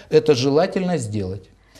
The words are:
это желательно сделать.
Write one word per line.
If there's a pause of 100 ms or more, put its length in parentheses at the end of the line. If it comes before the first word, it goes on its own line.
(100)
это
желательно
сделать. (300)